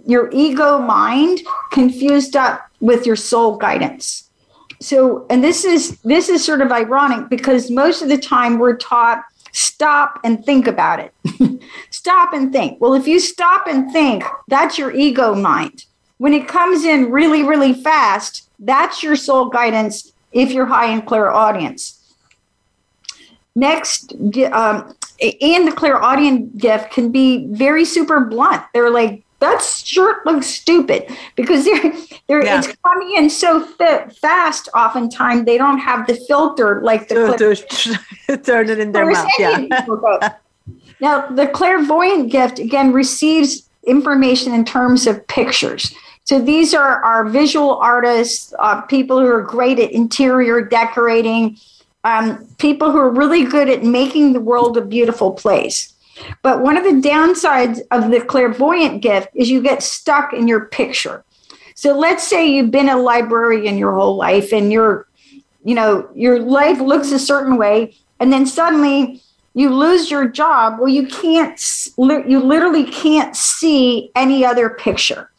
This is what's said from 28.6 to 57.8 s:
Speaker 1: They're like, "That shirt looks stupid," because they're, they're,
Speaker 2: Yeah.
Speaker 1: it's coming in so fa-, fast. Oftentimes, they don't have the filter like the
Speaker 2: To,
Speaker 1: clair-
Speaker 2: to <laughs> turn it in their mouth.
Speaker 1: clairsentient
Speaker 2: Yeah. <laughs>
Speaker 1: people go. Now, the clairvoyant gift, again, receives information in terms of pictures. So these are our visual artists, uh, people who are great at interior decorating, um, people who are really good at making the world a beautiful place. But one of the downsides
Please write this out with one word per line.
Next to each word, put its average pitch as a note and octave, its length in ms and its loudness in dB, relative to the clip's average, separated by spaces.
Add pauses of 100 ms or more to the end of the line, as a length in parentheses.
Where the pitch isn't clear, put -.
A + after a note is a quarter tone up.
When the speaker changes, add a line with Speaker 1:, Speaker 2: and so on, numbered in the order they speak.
Speaker 1:
They're A#3+ 160 2
like, A3+ 340 -2 (160)
"That F4+ 220 0
shirt - 640 -2
looks D4+ 220 -2
stupid," - 600 0 (300)
because C4+ 260 2
they're, E4 300 0 (340)
they're, D4 160 2
Speaker 2:
Yeah. G3+ 160 0
Speaker 1:
it's - 80 -4 (180)
coming F#4 300 0
in D4+ 140 4
so D#4+ 340 0
fa-, - 460 -2 (120)
fast. E4 540 -2
Oftentimes, A#3+ 720 -2
they A#3+ 120 -2
don't C#4 220 2
have B3 260 -4
the A#3+ 100 0
filter C#4 680 0
like A3 240 0
the A3 80 -2
Speaker 2:
To, A#3 220 2
Speaker 1:
clair- G#3+ 600 0 (400)
Speaker 2:
to - 0 -
<laughs> C#4 60 -18
turn A3+ 260 0
it A3 100 -2
in G#3+ 120 -4
their G#3 180 0
mouth. E4 160 0 (140)
Speaker 1:
clairsentient C4+ 300 0
Speaker 2:
Yeah. B3+ 100 0
<laughs> - 0 -
Speaker 1:
people A3+ 180 -4
go. G#3+ 220 0 (800)
Now, C#4+ 280 0
the C4 200 0
clairvoyant E4 840 0
gift, B3+ 280 0
again, C4+ 320 2
receives C#4+ 800 0 (180)
information C4 640 2
in A#3 120 2
terms B3 420 0
of - 200 -2
pictures. - 680 -4 (320)
So C4+ 160 2
these D4+ 320 2
are C#4 300 2
our A3+ 260 2
visual C#4+ 480 2
artists, A#3+ 840 0
uh, G#3 220 0
people C4 400 0
who B3+ 60 4
are A#3+ 160 2
great B3 360 -2
at A3+ 120 0
interior A#3+ 720 0
decorating, A3+ 960 0 (460)
um, A3 440 -2 (100)
people D4 340 0
who C#4+ 60 2
are B3+ 140 2
really D4 340 2
good C4+ 240 0
at B3 140 0
making C4+ 500 2
the B3+ 60 0
world A#3+ 380 0
a A#3 40 0
beautiful A3 520 -2
place. - 600 -2 (480)
But C4 200 0
one D4 160 2
of F4+ 60 -2
the C#4+ 240 2
downsides D4 720 0 (120)